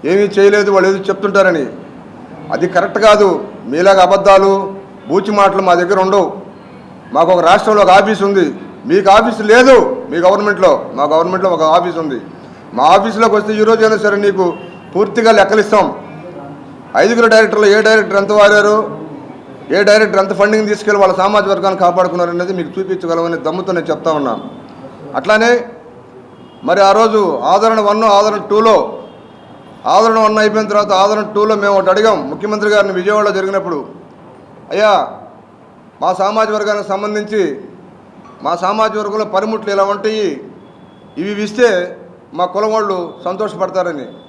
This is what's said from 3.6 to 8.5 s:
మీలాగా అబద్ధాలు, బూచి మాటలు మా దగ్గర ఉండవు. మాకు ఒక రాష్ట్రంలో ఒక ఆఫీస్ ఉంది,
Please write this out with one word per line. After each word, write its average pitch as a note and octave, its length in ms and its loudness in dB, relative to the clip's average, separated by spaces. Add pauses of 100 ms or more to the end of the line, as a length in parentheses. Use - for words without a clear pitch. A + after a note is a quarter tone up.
మీలాగా F3+ 360 2
అబద్ధాలు, G3 720 4 (340)
బూచి G#3 240 -2
మాటలు G3 300 2
మా F#3 120 2
దగ్గర F3+ 260 0
ఉండవు. F#3+ 340 0 (800)
మాకు E3 180 2
ఒక F3+ 80 4
రాష్ట్రంలో G#3 420 2
ఒక F#3 80 4
ఆఫీస్ G3 340 2
ఉంది, G3 320 0 (300)